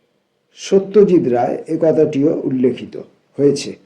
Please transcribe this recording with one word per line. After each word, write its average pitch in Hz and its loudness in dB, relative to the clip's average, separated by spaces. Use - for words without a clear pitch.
সত্যজিৎ 180 2
রায়, - -2
এ 160 -4
কথাটিও 156 0
উল্লেখিত 123 -4
হয়েছে। 131 -2